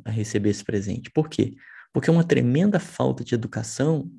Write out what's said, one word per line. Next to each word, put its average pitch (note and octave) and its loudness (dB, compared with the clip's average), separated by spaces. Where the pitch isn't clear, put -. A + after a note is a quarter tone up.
a A2+ -8
receber G#2+ 0
esse G2+ -4
presente. G2+ -4
Por D#3 0
quê? - -2
Porque - 0
é D#3+ 6
uma E3 6
tremenda D3+ 4
falta B2+ -2
de A#2 -2
educação A#2+ -2